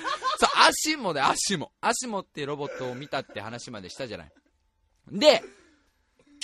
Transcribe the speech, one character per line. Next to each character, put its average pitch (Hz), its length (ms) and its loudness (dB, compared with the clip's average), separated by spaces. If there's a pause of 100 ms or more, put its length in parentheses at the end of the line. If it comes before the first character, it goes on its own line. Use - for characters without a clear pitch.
(680)
ア - 60 8
シ 311 240 -2
モ 196 160 -2
で、 139 80 0
ア - 160 4
シ - 180 0
モ。 143 240 -6
ア 226 140 0
シ 254 140 -4
モ 202 140 -4
っ - 40 -10
て - 160 -10
い 139 40 -4
う - 20 -6
ロ 143 100 -4
ボ 143 80 -6
ッ - 140 -8
ト 127 100 -4
を 123 60 -8
見 139 120 -12
た 139 120 -4
っ 123 40 -8
て - 160 -12
話 117 300 -10
ま 107 120 -12
で 90 80 -14
し - 60 -16
た 135 120 -8
じ 104 80 -10
ゃ - 20 -10
な 82 60 -14
い。 73 80 -20 (800)
で、 214 320 6 (1000)